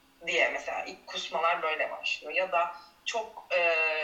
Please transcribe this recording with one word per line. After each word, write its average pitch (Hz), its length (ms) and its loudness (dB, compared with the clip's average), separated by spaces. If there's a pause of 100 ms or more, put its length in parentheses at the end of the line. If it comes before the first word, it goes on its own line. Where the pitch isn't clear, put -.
(280)
diye 170 220 4
mesela - 360 -4
ilk - 220 -14
kusmalar 170 540 0
böyle 156 300 0
başlıyor. - 420 -4
Ya 185 180 2
da 175 240 2 (300)
çok, - 420 -6 (100)
e, 170 180 4 (280)